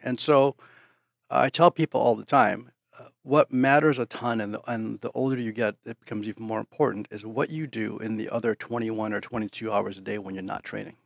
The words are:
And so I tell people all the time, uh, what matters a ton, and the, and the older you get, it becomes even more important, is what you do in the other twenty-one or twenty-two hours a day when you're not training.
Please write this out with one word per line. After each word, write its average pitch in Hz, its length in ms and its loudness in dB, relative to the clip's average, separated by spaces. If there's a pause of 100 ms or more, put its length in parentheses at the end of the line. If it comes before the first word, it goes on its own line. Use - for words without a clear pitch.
And 123 180 -4
so 139 360 4 (760)
I 131 180 4
tell 170 220 6
people - 280 -2
all 117 160 4
the 110 100 -10
time, 117 460 2 (260)
uh, - 80 -20 (180)
what 143 280 4
matters 135 460 6
a 123 80 -2
ton, 117 340 -2
and 104 140 -4
the, - 140 -6
and 113 340 -6
the 117 140 -6
older 131 200 0
you 120 160 -4
get, 107 320 -2
it 113 160 -12
becomes 104 280 -8
even 110 160 -10
more 110 160 -4
important, 107 500 -2
is 104 160 -12
what 113 240 -2
you 156 160 -6
do 110 320 -4
in 110 180 -6
the 107 140 -6
other 117 240 0
twenty-one 110 600 -4
or 101 60 -2
twenty-two 110 540 -6
hours 101 240 0
a 95 40 -18
day 104 180 -6
when 95 160 -10
you're 95 80 -8
not 98 200 -6
training. - 320 -10 (100)